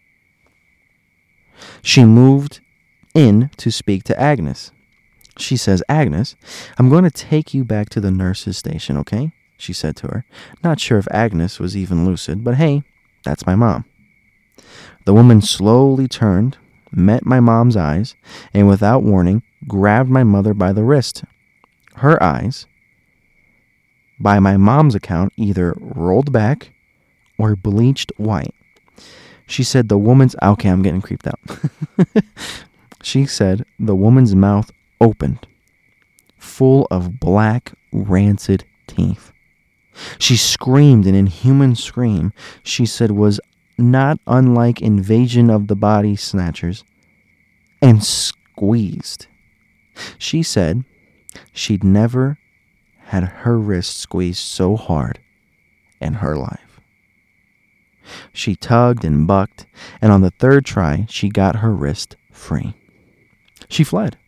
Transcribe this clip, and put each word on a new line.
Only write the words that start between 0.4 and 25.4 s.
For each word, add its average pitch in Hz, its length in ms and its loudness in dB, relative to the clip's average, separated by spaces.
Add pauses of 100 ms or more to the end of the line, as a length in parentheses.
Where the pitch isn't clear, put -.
She - 220 4
moved 131 560 6 (540)
in 123 440 4
to 117 140 -6
speak - 340 -6
to - 140 -4
Agnes. 117 520 -4 (640)
She - 200 -6
says, 190 300 0
"Agnes, 127 480 -2 (420)
I'm 127 120 4
going 170 140 6
to 165 80 2
take - 420 -6
you 135 100 -2
back 107 260 -4
to 110 120 -6
the 98 100 -2
nurse's 95 460 -4
station, 73 400 -8
okay?" 117 340 -6 (260)
she - 160 -14
said 156 240 -8
to - 100 -12
her. - 180 -10 (380)
Not 165 160 -2
sure - 180 -2
if 98 140 -2
Agnes 98 480 -4
was 92 180 -8
even 90 280 -2
lucid, 92 380 -6
but 120 120 -2
hey, 143 280 0 (400)
that's - 220 -8
my 90 100 0
mom. 113 300 0 (1200)
The 98 80 2
woman 113 280 8
slowly 131 640 0
turned, 110 500 -2 (340)
met 101 340 0
my 127 140 2
mom's 117 380 2
eyes, 82 380 -2 (380)
and 101 140 4
without 104 360 2
warning, 98 400 2 (240)
grabbed 104 420 0
my 131 140 2
mother 101 300 2
by 95 200 -2
the 107 100 -2
wrist. 135 400 -2 (720)
Her 147 260 2
eyes, 87 440 -4 (1500)
by 101 200 2
my 98 180 4
mom's 120 380 4
account, 92 420 -4
either 92 420 -2